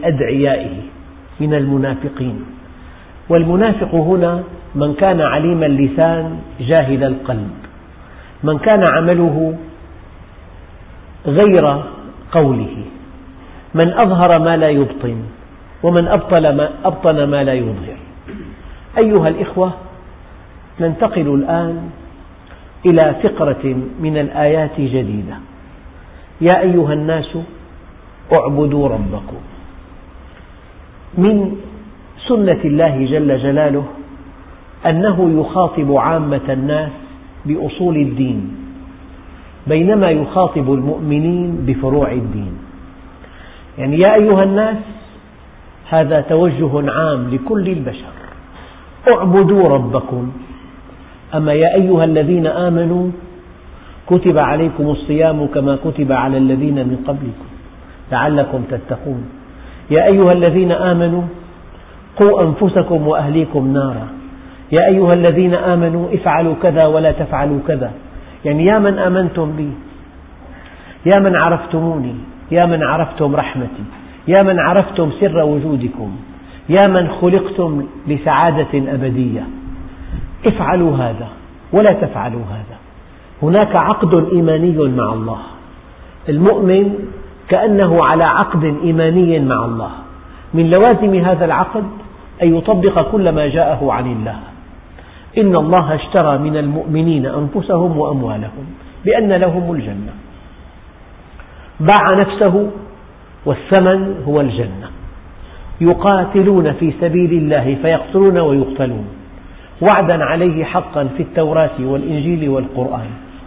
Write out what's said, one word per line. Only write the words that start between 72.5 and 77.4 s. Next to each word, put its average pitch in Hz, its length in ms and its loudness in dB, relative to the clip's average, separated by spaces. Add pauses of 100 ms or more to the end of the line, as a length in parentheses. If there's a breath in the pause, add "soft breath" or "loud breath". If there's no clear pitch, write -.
يا 175 160 4
من 165 160 0
عرفتم 147 540 -2
رحمتي، 127 480 -6 (440 loud breath)
يا 190 140 6
من 190 160 2
عرفتم 170 520 2 (100)
سر 170 240 2
وجودكم، 135 720 -4 (520 loud breath)
يا 190 180 6
من 185 220 2 (120)
خلقتم 180 640 0 (200)